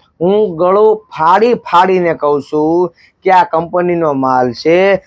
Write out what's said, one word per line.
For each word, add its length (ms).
હું 360
ગળું 500
ફાડી 360
ફાડીને 600
કહું 280
છું 520
કે 60
આ 140
કંપનીનો 680
માલ 400
છે, 420